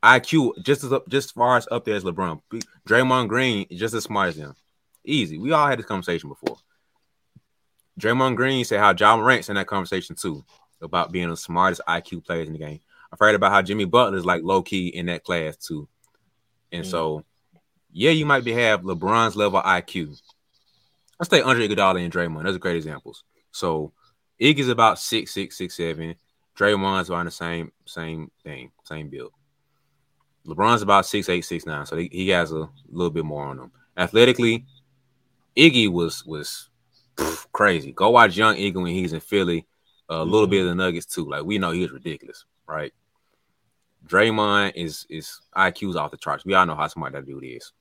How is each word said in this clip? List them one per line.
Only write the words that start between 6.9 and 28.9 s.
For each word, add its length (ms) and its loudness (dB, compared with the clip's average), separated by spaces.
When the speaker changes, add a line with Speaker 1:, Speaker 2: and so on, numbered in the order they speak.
Speaker 1:
Draymond 360 0
Green 280 0
said 160 -2
how 180 6
Ja 200 8
Morant's 320 2
in 60 -2
that 100 -4
conversation 500 -6
too, 260 -8
about 320 -4
being 160 -4
the 80 -6
smartest 500 -2
I 140 -2
Q 220 -14
players 240 -6
in 80 -12
the 40 -12
game. 220 -12
I've 60 -20
heard 160 8
about 180 4
how 80 8
Jimmy 240 -2
Butler 320 4
is, 80 -4
like, 180 2
low-key 460 0
in 180 -8
that 180 -6
class 340 -4
too. 280 -10
And 140 -8
Speaker 2:
Mm. 40 -10
Speaker 1:
so, 340 -4
yeah, 200 2
you 120 0
might 200 2
be, 80 -2
have 280 2
LeBron's 560 0
level 260 2
I 200 2
Q. 320 -10
Let's 100 -6
take 160 4
Andre 240 2
Iguodala 340 2
and 80 -6
Draymond. 340 -4
Those 120 -2
are 20 -8
great 180 -4
examples. 480 -12
So, 420 -4
Iggy's 300 2
about 280 4
six 340 -6
six, 260 -8
six 180 -10
seven. 380 -6
Draymond's 540 0
around 160 -2
the 40 -8
same, 420 -8
same 460 -12
thing, 300 -18
same 260 -14